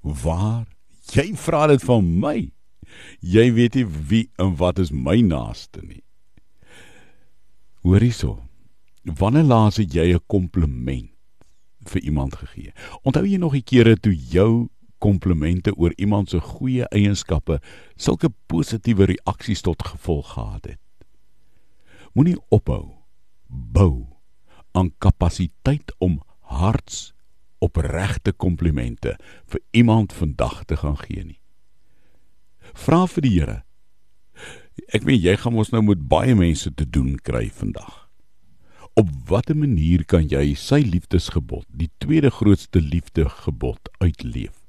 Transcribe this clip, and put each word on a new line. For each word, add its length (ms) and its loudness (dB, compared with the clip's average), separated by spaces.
Waar? 640 -4
Jy 240 0
vra 320 0
dit 160 4
van 240 4
my. 120 -2
Jy 320 4
weet 240 4
nie 80 2
wie 140 4
en 160 2
wat 240 0
is 100 0
my 300 2
naaste 640 -2
nie. 160 -20
Hoor 160 6
hierso. 380 -2
Wanneer 400 2
laas 320 6
het 160 -2
jy 200 4
'n 140 0
kompliment 840 -2
vir 160 -4
iemand 340 -2
gegee? 380 -16
Onthou 220 0
jy 120 0
nog 160 0
die 80 -2
kere 340 6
toe 180 2
jou 560 2
komplimente 800 0
oor 200 2
iemand 320 -2
se 100 -2
goeie 520 -4
eienskappe 680 0
sulke 340 0
positiewe 580 0
reaksies 560 -4
tot 240 -4
gevolg 480 -8
gehad 320 -10
het? 140 -16
Moenie 240 4
ophou, 460 0
bou 600 0
aan 240 0
kapasiteit 1000 -2
om 220 -2
harts 720 -4
opregte 680 -2
komplimente 840 -2
vir 140 -8
iemand 420 0
vandag 540 -6
te 140 -6
gaan 180 -6
gee 240 -12
nie. 160 -18
Vra 320 2
vir 160 -4
die 140 4
Here. 200 -2
Ek 160 -2
weet, 160 2
jy 160 4
gaan 160 -4
mos 160 0
nou 140 2
met 260 2
baie 240 4
mense 400 0
te 80 -4
doen 400 -2
kry 240 -4
vandag. 480 -10
Op 80 6
watter 260 0
manier 480 2
kan 240 2
jy 320 0
sy 240 2
liefdesgebod, 880 -2
die 200 -6
tweede 280 2
grootste 520 2
liefdegebod, 1040 -4
uitleef? 540 -4